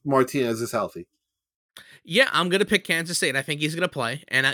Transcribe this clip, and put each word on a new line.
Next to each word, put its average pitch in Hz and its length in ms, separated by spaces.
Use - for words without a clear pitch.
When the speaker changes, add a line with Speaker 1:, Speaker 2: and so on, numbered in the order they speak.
Speaker 1:
Martinez 131 560
is 117 120
healthy. 90 340
Speaker 2:
Yeah, 226 280
I'm 170 180
gonna 196 160
pick 202 180
Kansas 170 320
State. 143 200
I 135 60
think 147 200
he's 151 120
gonna 175 140
play, 131 400
and, 131 180
uh, 139 80